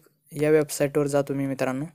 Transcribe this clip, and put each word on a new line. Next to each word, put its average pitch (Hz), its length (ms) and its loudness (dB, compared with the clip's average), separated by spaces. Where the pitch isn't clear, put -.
या 147 180 0
वेबसाईटवर 147 580 2
जा 143 140 2
तुम्ही 139 240 -4
मित्रांनो. 131 500 -4